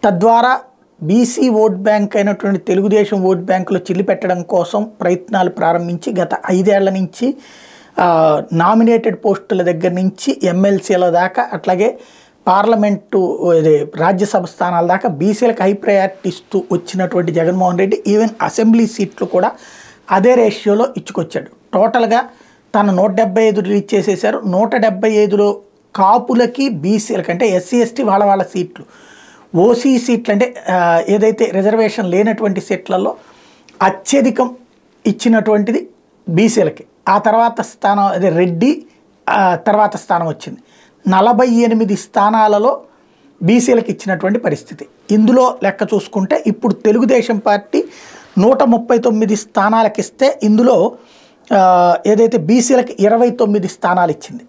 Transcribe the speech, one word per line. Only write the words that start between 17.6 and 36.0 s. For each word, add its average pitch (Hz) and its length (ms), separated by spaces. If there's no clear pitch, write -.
రెడ్డి 196 300
even 214 200
అసెంబ్లీ 226 440
సీట్లు 202 400
కూడా 262 260
అదే 196 240
రేషియోలో 214 500
ఇచ్చుకొచ్చాడు. - 540
టోటల్గా 226 500
తను 208 180
నూట 190 180
డెబ్బై 208 320
ఐదు 214 180
రిలీజ్ 202 340
చేసేశారు. 214 520
నూట 202 300
డెబ్బై 220 340
ఐదులో 208 500
కాపులకి, 240 720
బీసీలకి, 190 640
అంటే 214 160
ఎస్సీ, 185 280
ఎస్టీ 233 260
వాళ్ళ 202 220
వాళ్ళ 196 180
సీట్లు, 180 420
ఓసీ 240 420
సీట్లు 233 340
అంటే, 247 220
ఆ, 170 380
ఏదైతే 220 460
రిజర్వేషన్ 214 560
లేనటువంటి 202 500
సీట్లలో 190 540
అత్యధికం 247 680
ఇచ్చినటువంటిది 220 840